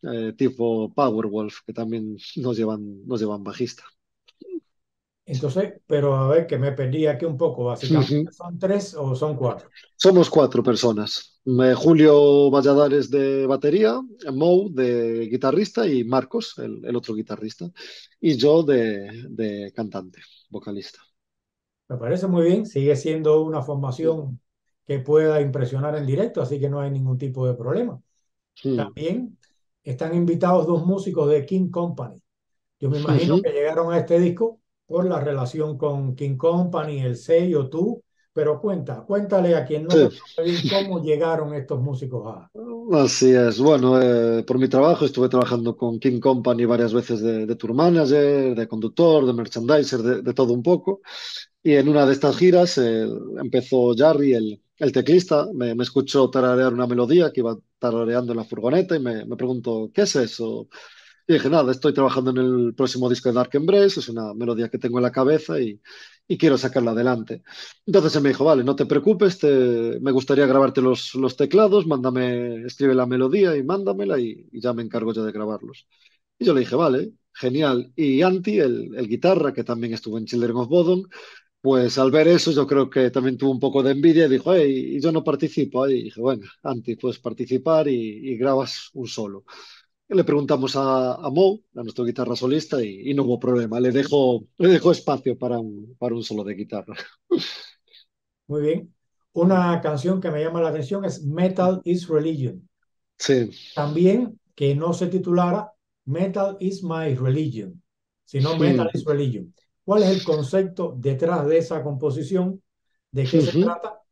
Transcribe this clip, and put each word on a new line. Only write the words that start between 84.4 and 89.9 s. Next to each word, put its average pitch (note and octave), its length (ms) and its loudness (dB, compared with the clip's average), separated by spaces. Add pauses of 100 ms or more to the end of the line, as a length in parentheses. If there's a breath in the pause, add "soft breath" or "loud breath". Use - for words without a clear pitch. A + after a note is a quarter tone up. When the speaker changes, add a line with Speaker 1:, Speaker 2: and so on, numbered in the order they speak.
Speaker 1:
"Hey, C#3 420 0
y C#3 40 -4
yo D#3+ 100 0
no D#3+ 120 0
participo". C#3 640 -2
Y B2+ 180 0
dije, A2 180 -12
"Venga, A#2 260 -4 (140)
Antti, A#2+ 340 -8
puedes B2 220 -6
participar C3 720 -2
y, A#2 440 -6
y A2+ 40 -8
grabas C3 560 -2
un B2+ 140 -10
solo". G2+ 380 -12 (640 loud breath)